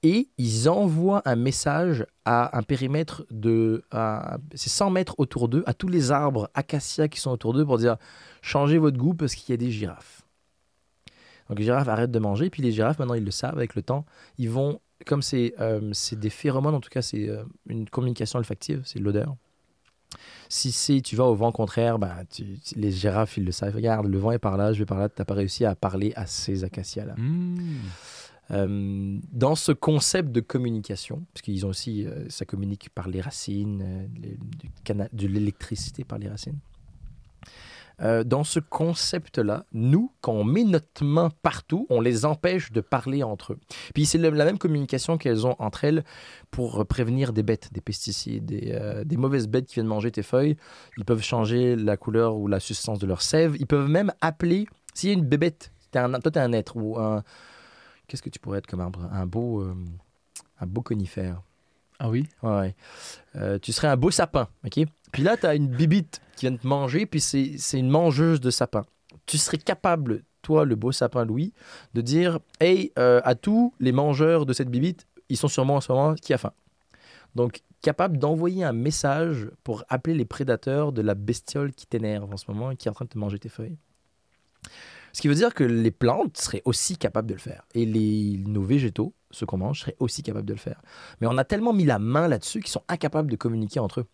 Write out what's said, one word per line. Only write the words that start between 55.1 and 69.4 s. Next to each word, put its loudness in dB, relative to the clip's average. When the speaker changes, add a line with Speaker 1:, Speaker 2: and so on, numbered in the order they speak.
Speaker 1:
a 4
une 4
bébête, 0
t'es 2
un, 2
toi 0
t'es 0
un 2
être -2
ou -4
un, 0
qu'est-ce -10
que -10
tu -18
pourrais -6
être -8
comme -6
arbre ? -6
Un -4
beau, -2
euh, -6
un -6
beau -4
conifère. -4
Speaker 2:
Ah -2
oui ? 0
Speaker 1:
Ouais, 0
ouais. -2
Euh, -2
tu -6
serais 0
un 4
beau 4
sapin, 2
ok ? -2
Puis 0
là, 4
t'as 4
une 2
bibite 2
qui -4
vient 0
te -6
manger, 0
puis -2
c'est, 0
c'est -2
une 2
mangeuse 4
de 2
sapin. 0
Tu -2
serais 0